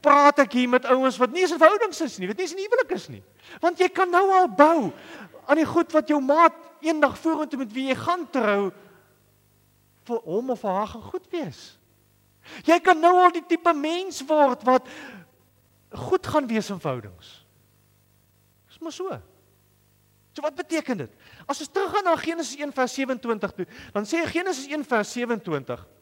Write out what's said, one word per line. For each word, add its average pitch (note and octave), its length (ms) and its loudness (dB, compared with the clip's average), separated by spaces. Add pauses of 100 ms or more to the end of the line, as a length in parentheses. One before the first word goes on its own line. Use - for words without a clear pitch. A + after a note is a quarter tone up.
praat C#4+ 440 6
ek - 120 -6
hier B3 140 2
met B3 180 2
ouens B3+ 320 2
wat B3 140 2
nie F#4 100 0
eens E4 100 -2
in E4 60 -2
verhoudings G4 440 4
is A#3+ 140 -8
nie, F#3 120 -6
wat D4 80 -8
nie F#4 80 -4
eens D#4 100 -10
in F#4+ 80 -8
huwelik G#4+ 320 -2
is E3+ 160 -12
nie. G2 100 -16 (400)
Want F4 180 0
jy F4+ 120 4
kan F4+ 180 0
nou F4+ 220 4
al F#4 160 4
bou C#4+ 420 4 (580)
aan D4+ 120 4
die D#4 80 0
goed E4 240 0
wat D#4 160 2
jou D4 140 2
maat D#4+ 340 4 (280)
eendag D4+ 340 0
vorentoe D#4 460 -4
met G#3 100 -12
wie C4 160 -6
jy C4 80 0
gaan E4+ 340 -4
trou, G3+ 380 0 (1400)
vir A#3 160 -4
hom A#3 300 -4
of - 80 -12
vir F#3+ 140 -2
haar G#3 180 -4
gaan G3+ 160 -16
goed - 220 -10
wees. C#4 300 -8 (1000)
Jy E4+ 160 6
kan E4+ 200 4
nou E4+ 200 6
al F4+ 140 6
die E4 140 -6
tipe E4+ 280 0
mens E4 520 -6
word C#4+ 360 2
wat B3+ 240 2 (1200)
goed - 200 -2
gaan C#4 200 -2
wees A3 240 -4
in F3+ 80 -10
verhoudings. G#2+ 540 -10 (1300)
Dis - 120 -20
maar D#4+ 140 -12
so. F4+ 240 -10 (1200)
So C#4+ 80 -10
wat D4+ 80 -4
beteken D4 480 -4
dit? A2 120 -12 (360)
As C#4 140 -6
ons - 100 -16
teruggaan G4 320 -2
na E4 100 2
Genesis D4 440 -8
een C#4+ 120 -8
vers B3+ 220 -2
sewenentwintig A#3+ 640 -4
toe, F3+ 100 -8 (260)
dan G#3 140 -4
sê E4 240 -2
Genesis D#4+ 400 -4
een D4 160 -6
vers A3 260 -2
sewenentwintig F3 680 -6 (220)